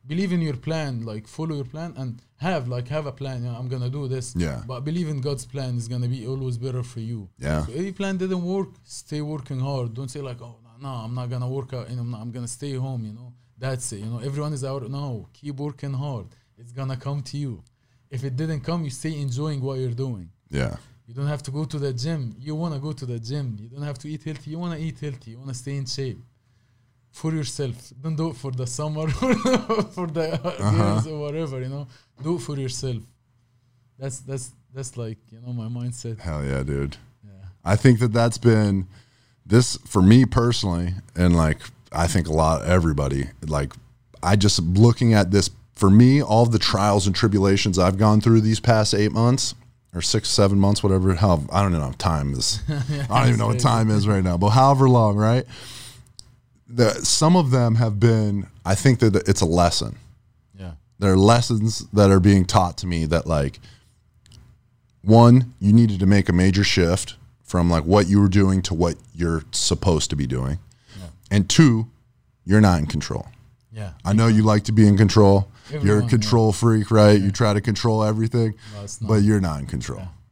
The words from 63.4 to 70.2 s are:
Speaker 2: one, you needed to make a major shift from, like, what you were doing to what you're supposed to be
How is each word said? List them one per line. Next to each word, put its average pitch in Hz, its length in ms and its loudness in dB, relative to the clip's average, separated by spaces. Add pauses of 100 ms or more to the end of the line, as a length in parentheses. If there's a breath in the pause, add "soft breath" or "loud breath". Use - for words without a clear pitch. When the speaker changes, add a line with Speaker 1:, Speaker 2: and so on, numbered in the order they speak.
Speaker 2:
one, 120 560 8
you 101 140 4
needed 110 280 6
to 98 60 2
make 98 220 4
a - 40 0
major 92 300 4
shift - 540 0 (260)
from, 87 280 0
like, 80 140 0
what 95 220 4
you 101 140 4
were 101 80 4
doing 95 340 2
to 90 120 -6
what 82 220 0 (180)
you're 82 360 -4
supposed - 600 -2
to 73 60 -4
be 69 100 -2